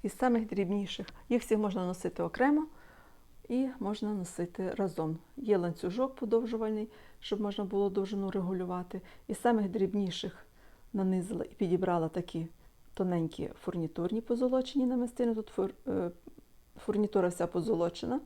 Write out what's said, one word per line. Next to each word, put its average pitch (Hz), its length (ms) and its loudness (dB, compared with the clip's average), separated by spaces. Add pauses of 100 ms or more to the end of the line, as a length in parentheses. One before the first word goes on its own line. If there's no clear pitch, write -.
З - 80 -8
самих 233 300 4
дрібніших. 196 600 -2 (220)
Їх 240 120 4
всіх 220 160 2
можна 196 280 0
носити 180 380 -2
окремо 294 440 4 (840)
і 262 180 2 (120)
можна 208 340 -2
носити 180 600 -4
разом. 160 440 0 (200)
Є 214 200 4
ланцюжок 180 580 -2
подовжувальний, 220 760 0 (300)
щоб 208 220 -4
можна 202 220 -2
було 196 260 2
довжину 196 420 0
регулювати. 180 680 -2 (260)
Із - 140 -6
самих 220 280 4
дрібніших 190 760 -2 (480)
нанизила 185 520 0
і - 100 -16
підібрала 175 540 2
такі 165 380 -4 (460)
тоненькі 170 560 0 (140)
фурнітурні 175 580 -2
позолочені 254 640 0
намистини. 240 500 0
Тут 214 140 -6
фур-, 196 240 -2 (140)
е, 180 240 0 (680)
фурнітура 202 500 2
вся 175 200 0
позолочена. 170 800 0